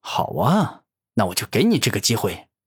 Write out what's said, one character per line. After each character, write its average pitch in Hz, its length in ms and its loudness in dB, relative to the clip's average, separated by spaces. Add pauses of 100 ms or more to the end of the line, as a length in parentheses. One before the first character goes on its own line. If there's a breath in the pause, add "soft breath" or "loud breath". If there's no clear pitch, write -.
“好 - 360 -6
啊， 143 480 0 (320)
那 104 100 2
我 90 80 -6
就 - 140 -6
给 - 160 2
你 220 140 4
这 120 120 2
个 107 100 -2
机 117 160 0
会， 92 320 -4 (180)